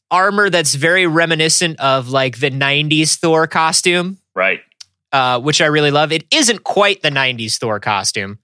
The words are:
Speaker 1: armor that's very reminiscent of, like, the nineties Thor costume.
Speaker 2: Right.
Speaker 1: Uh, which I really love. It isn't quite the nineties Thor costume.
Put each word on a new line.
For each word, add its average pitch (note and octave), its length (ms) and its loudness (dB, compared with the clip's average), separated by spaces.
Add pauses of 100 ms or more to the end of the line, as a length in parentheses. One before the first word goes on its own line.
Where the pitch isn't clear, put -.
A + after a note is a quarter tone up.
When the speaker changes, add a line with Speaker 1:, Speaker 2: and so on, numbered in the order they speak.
(120)
Speaker 1:
armor G3 400 2
that's D#3+ 240 0
very E3+ 320 2
reminiscent D#3+ 720 0
of, C3+ 300 0
like, C3 300 -2
the C#3 120 0
nineties D3+ 640 0
Thor D#3+ 320 2
costume. F3 720 0 (160)
Speaker 2:
Right. F#2 240 0 (520)
Speaker 1:
Uh, B2+ 280 0
which C#3+ 200 -2
I E3+ 60 2
really D3+ 240 2
love. D3 220 0
It E3 180 -4
isn't A#3+ 340 0
quite G3+ 380 0
the D#3 80 0
nineties B2+ 480 -2
Thor A2 220 -4
costume. G2+ 640 -4